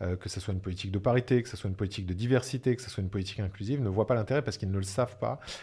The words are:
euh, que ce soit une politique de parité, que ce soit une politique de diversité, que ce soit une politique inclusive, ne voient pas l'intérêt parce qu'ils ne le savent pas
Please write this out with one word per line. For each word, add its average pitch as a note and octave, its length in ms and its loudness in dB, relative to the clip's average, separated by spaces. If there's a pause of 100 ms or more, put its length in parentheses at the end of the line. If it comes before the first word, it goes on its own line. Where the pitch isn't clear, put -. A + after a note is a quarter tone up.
euh, F2+ 140 0
que - 120 -8
ce - 120 -6
soit G2+ 120 -4
une F#2 80 -2
politique F#2+ 300 -6
de G2 80 2
parité, B2 460 4
que - 40 -10
ce - 80 -10
soit G2 140 -4
une F#2 60 -2
politique F#2+ 300 -2
de F#2 60 -2
diversité, B2 640 2
que - 80 -6
ce - 80 -12
soit - 120 -4
une F#2 80 0
politique F#2+ 280 -4
inclusive, G#2+ 420 -2
ne A#2 80 2
voient G#2 180 2
pas B2+ 100 4
l'intérêt B2+ 260 2
parce A2 140 -4
qu'ils F#2+ 140 -2
ne G2 80 2
le F#2+ 40 0
savent A#2+ 360 0
pas A#2 200 -2 (240)